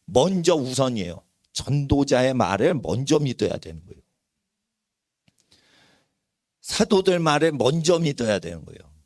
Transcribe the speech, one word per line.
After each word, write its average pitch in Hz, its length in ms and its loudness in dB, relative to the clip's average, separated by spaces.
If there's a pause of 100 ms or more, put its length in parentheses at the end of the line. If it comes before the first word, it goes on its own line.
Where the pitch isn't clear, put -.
먼저 170 500 2
우선이에요? 127 640 -2 (300)
전도자의 139 840 0
말을 101 400 0
먼저 123 460 -2
믿어야 120 380 -2
되는 82 280 -16
거예요. - 140 -20 (2500)
사도들 190 560 2
말을 156 340 2
먼저 156 460 2
믿어야 120 400 0
되는 85 260 -10
거예요. - 140 -20 (280)